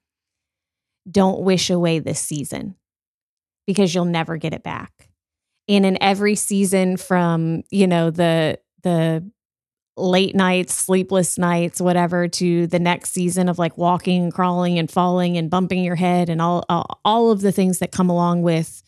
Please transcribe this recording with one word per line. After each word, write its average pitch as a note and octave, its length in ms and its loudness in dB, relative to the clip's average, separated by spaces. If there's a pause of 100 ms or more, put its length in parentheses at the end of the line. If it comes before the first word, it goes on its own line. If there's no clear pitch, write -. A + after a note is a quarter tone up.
(1080)
don't F#3+ 320 2
wish F#3 280 2
away E3+ 300 2
this - 200 -6
season D3+ 560 -8 (920)
because F#3+ 260 2
you'll F3 120 0
never E3 320 -2
get D#3 160 -6
it - 100 -10
back." - 460 -14 (580)
And G3+ 180 4
in F#3+ 160 2
every G3+ 340 0
season F#3+ 600 0
from, E3 720 0
you G3 160 2
know, E3+ 220 2
the, E3 500 0 (240)
the E3 460 0 (680)
late F#3 400 0
nights, F#3 380 0
sleepless F#3 640 0
nights, F3 420 -2
whatever, F3 480 0
to E3+ 400 0
the E3+ 120 0
next F3 320 -2
season F3+ 360 -2
of, F3 120 0
like, E3 180 -2
walking F3+ 460 0
and E3+ 100 -2
crawling F3+ 460 0
and D#3+ 120 -2
falling F3+ 460 0
and D#3+ 120 -4
bumping F#3 340 0
your F3 120 -2
head F3 340 0
and E3 120 -2
all, F3 260 -2
all, - 380 -4
all A3+ 260 4
of G3 100 0
the G3 100 2
things F#3 280 0
that F3 120 -6
come F3+ 180 2
along F3 320 2
with, E3 460 -2